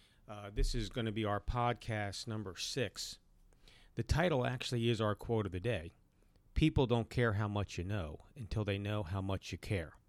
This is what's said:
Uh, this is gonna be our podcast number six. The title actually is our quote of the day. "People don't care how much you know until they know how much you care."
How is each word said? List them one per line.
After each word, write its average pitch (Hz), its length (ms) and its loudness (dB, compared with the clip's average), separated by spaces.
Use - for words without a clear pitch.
Uh, 104 240 -12
this 135 220 2
is 110 140 -2
gonna 113 240 -2
be 107 100 0
our 104 160 2
podcast 117 880 -2
number 107 300 -6
six. - 600 -4
The 117 80 0
title 151 420 4
actually 123 440 0
is 110 100 2
our 107 160 2
quote 110 300 0
of 90 80 -4
the 92 80 -2
day. 92 320 -2
"People 156 320 4
don't 117 240 2
care 117 240 2
how 104 140 2
much 104 300 -2
you 87 80 -2
know 92 340 -4
until 110 300 -2
they 101 120 2
know 104 240 -2
how 95 200 -2
much 95 320 -2
you 90 40 -4
care." 85 360 -2